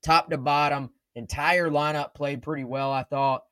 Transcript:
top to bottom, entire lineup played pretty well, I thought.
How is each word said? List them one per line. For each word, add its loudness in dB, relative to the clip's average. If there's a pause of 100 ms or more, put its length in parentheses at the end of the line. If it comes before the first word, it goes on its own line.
top 4
to 0
bottom, 0 (240)
entire 0
lineup 0
played -6
pretty -6
well, -4
I -2
thought. 0